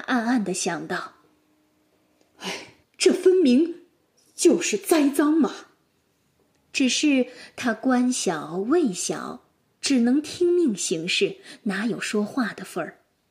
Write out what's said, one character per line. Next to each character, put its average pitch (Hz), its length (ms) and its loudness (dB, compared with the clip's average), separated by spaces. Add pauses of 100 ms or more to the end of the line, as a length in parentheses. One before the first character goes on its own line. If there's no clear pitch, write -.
暗 240 180 0
暗 247 160 2
地 185 120 -4
想 165 340 -4
到 - 280 -8 (1200)
：“哎， - 360 -12 (220)
这 349 140 4
分 370 240 4
明 320 480 4 (500)
就 - 280 4
是 - 160 -2
栽 285 320 2
赃 294 240 2
嘛。” 311 180 2 (1200)
只 269 160 0
是 269 400 2 (300)
他 240 160 -2
官 247 380 0
小 160 440 -6
位 233 380 0
小， 151 480 -8 (400)
只 269 180 2
能 247 220 2
听 349 320 0
命 330 220 2
行 165 300 -4
事， 185 320 -2 (260)
哪 202 220 -4
有 208 140 -4
说 208 240 -2
话 208 300 -4
的 196 100 -14
份 - 180 -8
儿？ - 180 -12 (320)